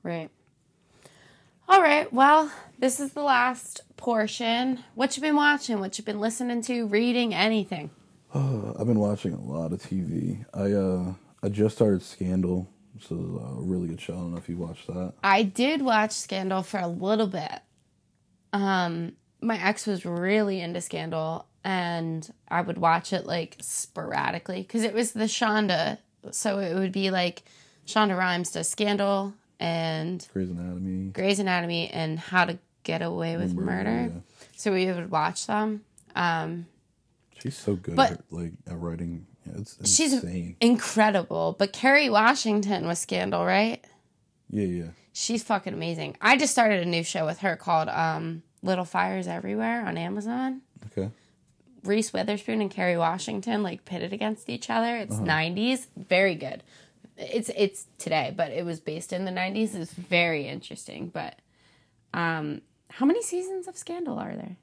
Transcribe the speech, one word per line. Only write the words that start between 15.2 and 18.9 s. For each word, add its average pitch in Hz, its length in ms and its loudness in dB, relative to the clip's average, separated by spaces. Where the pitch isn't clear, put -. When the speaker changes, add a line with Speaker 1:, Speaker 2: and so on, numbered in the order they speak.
Speaker 1:
I 196 200 4
did 262 380 0
watch 220 300 2
Scandal 190 520 -4
for 190 160 -6
a 175 80 -2
little 196 400 0
bit. 175 240 -6
Um, 180 600 0